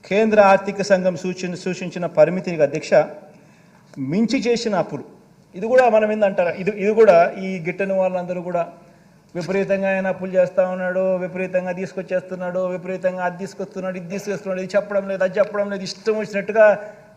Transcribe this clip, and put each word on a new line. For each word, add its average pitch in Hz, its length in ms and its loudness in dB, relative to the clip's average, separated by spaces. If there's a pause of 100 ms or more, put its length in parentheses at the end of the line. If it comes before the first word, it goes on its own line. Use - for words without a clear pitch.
కేంద్ర 214 320 4
ఆర్థిక 196 420 4
సంఘం 185 340 2
సూచన, 180 380 -6
సూచించిన 175 520 -6
పరిమితికి, 170 560 2
అధ్యక్ష, - 320 0 (1040)
మించి 202 480 0
చేసిన 226 280 0
అప్పులు. 156 300 -4 (500)
ఇది 185 120 -8
కూడా 254 220 6
మనం 214 240 4
ఏందంటారా, 190 380 2
ఇది, 190 200 -4
ఇది 208 220 0
కూడా 196 380 8
ఈ 190 280 -6
గిట్టని 190 340 -4
వాళ్ళందరూ 180 500 -2
కూడా 170 300 -4 (600)
విపరీతంగా 190 560 -2
ఆయన 190 160 -2
అప్పులు 185 260 -4
చేస్తా 185 360 2
ఉన్నాడు, 185 480 -2
విపరీతంగా 180 560 -4
తీసుకొచ్చేస్తున్నాడు, 185 920 -6
విపరీతంగా 180 580 -4
అది 175 140 -4
తీసుకొస్తున్నాడు, 185 580 -10
ఇది 170 120 -12
తీసుకొస్తున్నాడు, 190 520 -6
ఇది 190 160 -6
చెప్పడం 196 320 -2
లేదు, 190 160 -2
అది 185 140 -2
చెప్పడం 202 320 0
లేదు, 190 120 -6
ఇష్టం 214 360 -4
వచ్చినట్టుగా 208 720 2 (240)